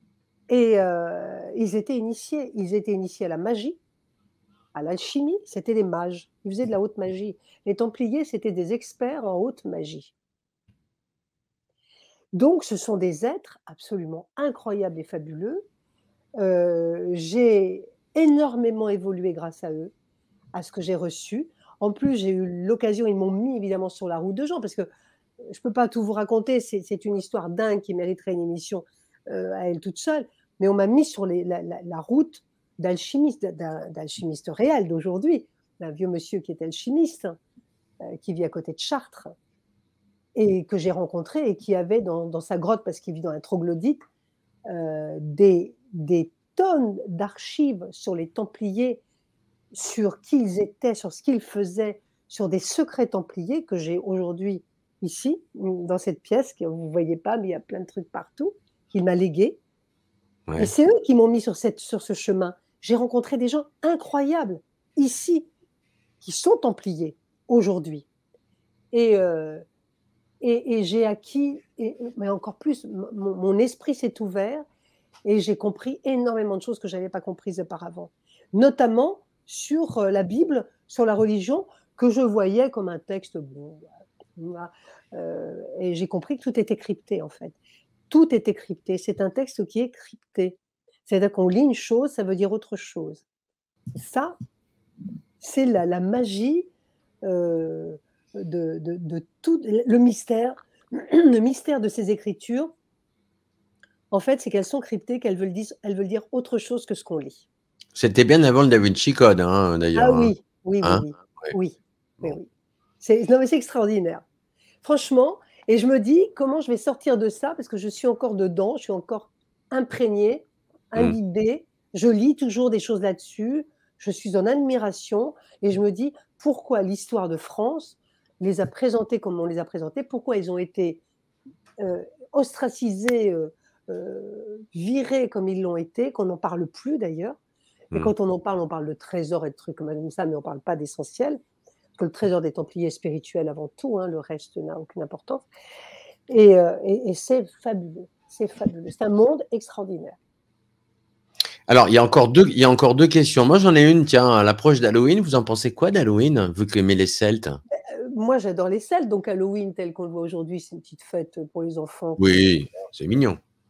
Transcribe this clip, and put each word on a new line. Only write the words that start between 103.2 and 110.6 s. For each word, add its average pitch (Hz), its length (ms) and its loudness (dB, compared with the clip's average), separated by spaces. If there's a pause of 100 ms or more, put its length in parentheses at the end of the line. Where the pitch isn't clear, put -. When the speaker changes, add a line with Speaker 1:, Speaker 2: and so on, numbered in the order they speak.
Speaker 1:
En 196 100 2
fait, 262 200 0
c'est 220 100 -10
qu'elles 196 140 0
sont 277 160 -6
cryptées, 240 400 -6
qu'elles 202 160 -2
veulent 190 160 -4
dire, 208 140 -8 (160)
elles 202 140 -4
veulent 196 120 -4
dire 208 140 -4 (100)
autre 247 260 -2
chose 240 280 -6
que 214 80 -6
ce - 100 -10
qu'on 165 140 -6
lit. - 300 -14 (460)
Speaker 2:
C'était 120 300 6
bien 151 200 8
avant 131 180 8
le 139 60 8
Da 120 100 10
Vinci 101 340 4
Code, 107 280 8
hein, 90 380 4
d'ailleurs, 85 360 4
Speaker 1:
Ah 80 40 2
oui, 240 80 4
Speaker 2:
hein. 208 80 2 (300)